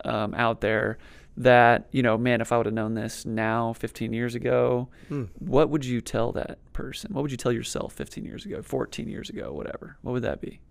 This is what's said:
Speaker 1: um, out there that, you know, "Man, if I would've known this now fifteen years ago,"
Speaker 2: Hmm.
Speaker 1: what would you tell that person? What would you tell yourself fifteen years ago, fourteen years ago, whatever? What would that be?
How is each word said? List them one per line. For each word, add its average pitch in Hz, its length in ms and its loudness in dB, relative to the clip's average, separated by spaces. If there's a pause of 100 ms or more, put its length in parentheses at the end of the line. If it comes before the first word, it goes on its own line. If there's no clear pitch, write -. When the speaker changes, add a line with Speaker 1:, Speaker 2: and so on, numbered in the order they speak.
Speaker 1:
um, 107 300 -2
out 117 260 0
there 110 380 2 (400)
that, 120 520 8
you 135 100 2
know, 110 160 4
"Man, 120 240 2
if 113 100 -2
I 120 60 4
would've 110 160 2
known 110 220 -2
this 110 300 -6
now 113 480 0
fifteen 113 380 -6
years 117 240 -2
ago," 123 520 2 (220)
Speaker 2:
Hmm. 139 160 -4 (120)
Speaker 1:
what 147 320 4
would 147 160 0
you 123 160 -2
tell 117 300 -2
that - 260 -6 (160)
person? - 400 -8
What 143 80 -2
would 147 100 -2
you 127 60 -6
tell 123 140 0
yourself - 420 -4
fifteen - 320 -10
years - 200 -12
ago, - 180 -10
fourteen - 440 -6
years - 220 -10
ago, - 240 -10
whatever? - 480 -10
What 123 120 -6
would 123 100 -2
that - 180 -4
be? - 300 -12